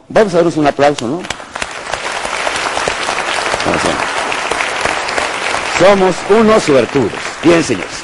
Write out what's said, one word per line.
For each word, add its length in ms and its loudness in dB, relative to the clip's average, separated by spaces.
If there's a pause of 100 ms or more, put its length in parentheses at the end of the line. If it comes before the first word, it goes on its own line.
Vamos 260 2
a 40 2
darnos 180 2
un 100 2
aplauso, 400 2
¿no? 160 -4 (2500)
Vamos 200 0
a 40 0
ver. 80 -2 (1800)
Somos 380 4 (140)
unos 340 6
suertudos. 480 2 (320)
Bien, 180 6
señores. 420 -4